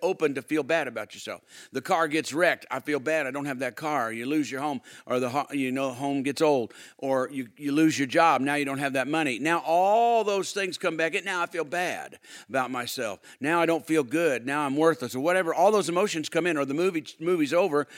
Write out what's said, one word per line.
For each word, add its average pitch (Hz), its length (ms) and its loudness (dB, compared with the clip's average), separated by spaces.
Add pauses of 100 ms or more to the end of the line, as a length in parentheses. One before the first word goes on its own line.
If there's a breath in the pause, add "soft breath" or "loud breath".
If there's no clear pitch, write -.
open 160 320 0
to 131 80 -6
feel 151 220 -2
bad 151 220 0
about 113 280 -8
yourself. 98 260 -12 (320 loud breath)
The 131 80 -6
car 165 280 0
gets 151 260 -2
wrecked. 160 360 2
"I 131 100 -4
feel 147 180 -2
bad. 151 280 0
I 131 40 -6
don't 143 160 -6
have 131 140 -6
that 127 160 -4
car." 143 360 -2
You 117 140 -6
lose 143 240 0
your 131 100 -6
home, 139 220 -4 (240 loud breath)
or 123 120 0
the 127 120 0
ho-, 139 220 -2
you 135 200 -2
know, 135 200 -2
home 139 320 -2
gets 139 180 -2
old, 139 320 2 (240 loud breath)
or 131 340 0
you, 131 240 -8
you 143 160 -4
lose 156 260 4
your 139 100 0
job. 147 340 4
Now 143 140 0
you 147 100 -2
don't 135 120 -4
have 139 160 -2
that 131 140 0
money. 147 300 -2
Now 156 260 0
all 214 600 4
those 196 280 -2
things 190 240 -4
come 165 200 -2
back 160 180 0
in. 185 100 -4
"Now 185 180 -2
I 175 40 -2
feel 170 180 -6
bad 143 540 -6 (300 loud breath)
about 123 220 -2
myself. 120 500 -6 (200 loud breath)
Now 160 200 2
I 165 60 4
don't 160 200 0
feel 156 180 2
good. 131 400 0
Now 143 220 -2
I'm 135 100 -2
worthless," 156 380 2
or 127 60 -4
whatever. 170 340 2
All 180 160 6
those 196 180 4
emotions 170 400 0
come 165 180 0
in, 165 120 0
or 143 60 0
the 135 100 -2
movie, 165 320 -2 (120)
movie's 160 360 0
over. 156 320 2 (120)